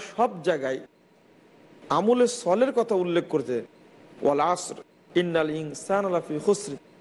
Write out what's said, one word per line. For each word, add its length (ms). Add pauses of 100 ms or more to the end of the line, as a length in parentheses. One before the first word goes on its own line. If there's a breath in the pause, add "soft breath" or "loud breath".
(160)
সব 260
জায়গায় 380 (1080)
আমলে 380
সলের 460
কথা 220
উল্লেখ 340
করছে, 360 (580)
"ওয়াল 180
আসর, 340 (400)
ইন্নাল 360
ইনসানা 580
লাফি 360
খুসর, 280 (280)